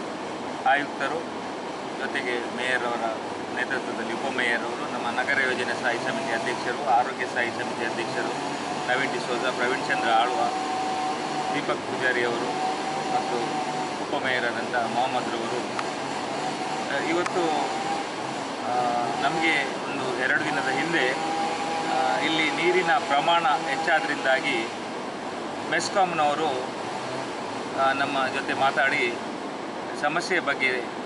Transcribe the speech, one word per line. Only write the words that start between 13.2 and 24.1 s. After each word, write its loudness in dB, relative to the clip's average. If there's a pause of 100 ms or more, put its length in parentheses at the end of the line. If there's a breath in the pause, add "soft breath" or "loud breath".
ಉಪಮೇಯರ್ 0
ಆದಂಥ -2 (200)
ಮೊಹಮ್ಮದ್ 2
ರವರು. -2 (1300)
ಆ, 0
ಇವತ್ತು, 0 (1200)
ಆ, 0 (480)
ನಮಗೆ 2
ಒಂದು -2
ಎರಡು 2
ದಿನದ 0
ಹಿಂದೆ, 2 (800)
ಆ, 2
ಇಲ್ಲಿ 2
ನೀರಿನ 4
ಪ್ರಮಾಣ 4
ಹೆಚ್ಚಾದ್ರಿಂದಾಗಿ 2 (1000)